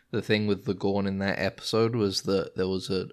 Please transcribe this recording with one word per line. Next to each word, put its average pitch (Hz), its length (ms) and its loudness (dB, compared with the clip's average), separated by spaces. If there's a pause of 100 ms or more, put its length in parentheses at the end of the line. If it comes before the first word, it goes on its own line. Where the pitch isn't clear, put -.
(120)
the 110 100 -2
thing 107 260 2
with 98 160 2
the 101 100 -2
Gorn 98 320 0
in 95 140 -2
that 98 180 0
episode 113 580 0
was 101 260 0
that 95 340 0
there 92 140 0
was 95 200 -4
a, 92 240 -2